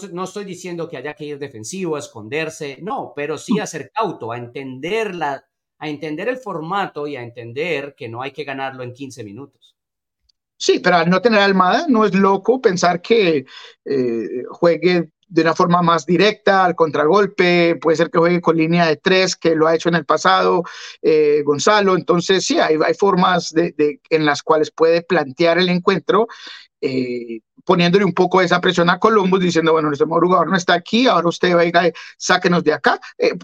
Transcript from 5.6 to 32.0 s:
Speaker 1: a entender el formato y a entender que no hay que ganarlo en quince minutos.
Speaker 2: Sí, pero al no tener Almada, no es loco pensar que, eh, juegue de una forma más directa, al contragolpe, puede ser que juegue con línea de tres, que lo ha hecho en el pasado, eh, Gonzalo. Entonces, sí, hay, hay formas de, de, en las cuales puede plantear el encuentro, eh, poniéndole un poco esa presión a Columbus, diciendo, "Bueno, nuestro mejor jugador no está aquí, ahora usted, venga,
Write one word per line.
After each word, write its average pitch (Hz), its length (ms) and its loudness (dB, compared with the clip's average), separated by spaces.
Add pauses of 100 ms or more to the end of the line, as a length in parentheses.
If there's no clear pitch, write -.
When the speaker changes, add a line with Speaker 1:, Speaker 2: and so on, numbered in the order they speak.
Speaker 1:
a 151 80 -10
entender 156 400 -8
el 254 100 -4
formato 170 680 -6
y 143 80 -10
a 120 80 -10
entender 139 720 -8
que 120 140 -12
no 117 120 -10
hay 139 100 -8
que 151 120 -12
ganarlo 135 400 -8
en 123 100 -12
quince 127 300 -14
minutos. 110 540 -18 (800)
Speaker 2:
Sí, - 220 0
pero 180 180 2
al 170 120 2
no 185 120 2
tener 220 180 4
Almada, 196 480 2
no 220 180 4
es 180 80 0
loco 196 480 2
pensar 175 400 2
que, 175 440 2 (400)
eh, 117 640 -4
juegue 170 600 -2 (160)
de 165 160 0
una 160 120 0
forma 180 260 2
más 160 240 0
directa, 196 600 2
al 175 100 0
contragolpe, 170 1040 2
puede 160 180 2
ser 156 160 0
que 170 80 0
juegue 175 220 2
con 165 160 0
línea 170 280 2
de 151 120 0
tres, 185 400 0
que 165 180 2
lo 156 100 2
ha 165 80 2
hecho 165 140 0
en 170 80 0
el 156 100 -2
pasado, 185 580 2 (380)
eh, 151 440 4
Gonzalo. 190 500 2
Entonces, 175 500 0
sí, 311 140 0
hay, 156 260 2
hay 165 80 0
formas 185 580 2
de, 165 260 0
de, 147 320 0
en 156 160 2
las 147 180 0
cuales 156 280 2
puede 165 300 2
plantear 165 560 0
el 180 120 2
encuentro, 180 580 0 (540)
eh, 123 580 -6 (240)
poniéndole 180 400 2
un 175 100 0
poco 180 280 2
esa 180 180 2
presión 180 300 0
a 180 100 2
Columbus, 196 400 2
diciendo, 165 320 2
"Bueno, 156 160 2
nuestro 151 180 0
mejor 165 200 0
jugador 180 240 2
no 185 80 0
está 175 160 0
aquí, 226 340 0
ahora 170 220 2
usted, 180 260 0
venga, 170 340 2 (280)